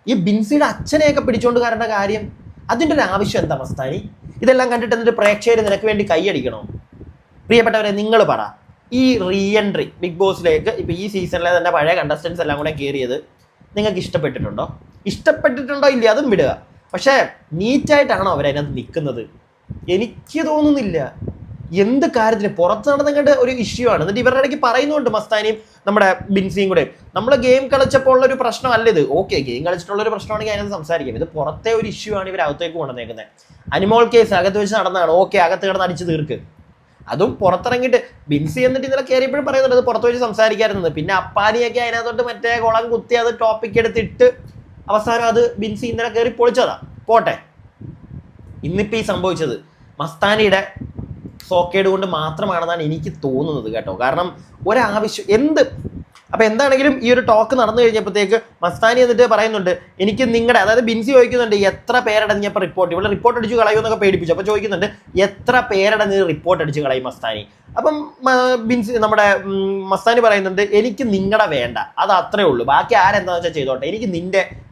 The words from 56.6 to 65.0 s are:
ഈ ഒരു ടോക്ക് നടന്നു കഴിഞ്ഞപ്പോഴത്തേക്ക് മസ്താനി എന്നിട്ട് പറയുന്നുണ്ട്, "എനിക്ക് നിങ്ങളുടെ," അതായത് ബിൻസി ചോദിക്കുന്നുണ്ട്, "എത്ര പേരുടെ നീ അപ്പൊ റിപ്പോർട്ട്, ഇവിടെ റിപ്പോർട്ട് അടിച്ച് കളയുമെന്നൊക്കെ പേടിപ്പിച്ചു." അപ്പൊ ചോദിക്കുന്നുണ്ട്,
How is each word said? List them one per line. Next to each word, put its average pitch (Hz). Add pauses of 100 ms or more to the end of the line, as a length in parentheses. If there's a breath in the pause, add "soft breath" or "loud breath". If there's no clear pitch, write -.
ഈ 233
ഒരു 247
ടോക്ക് 220
നടന്നു 226
കഴിഞ്ഞപ്പോഴത്തേക്ക് 214 (220)
മസ്താനി 226
എന്നിട്ട് 240
പറയുന്നുണ്ട്, 208 (220 loud breath)
"എനിക്ക് 226
നിങ്ങളുടെ," 233
അതായത് 220
ബിൻസി 226
ചോദിക്കുന്നുണ്ട്, 240
"എത്ര 202
പേരുടെ 214
നീ 202
അപ്പൊ 196
റിപ്പോർട്ട്, 175
ഇവിടെ 190
റിപ്പോർട്ട് 233
അടിച്ച് 220
കളയുമെന്നൊക്കെ 220
പേടിപ്പിച്ചു." 175
അപ്പൊ 185
ചോദിക്കുന്നുണ്ട്, 202 (340 loud breath)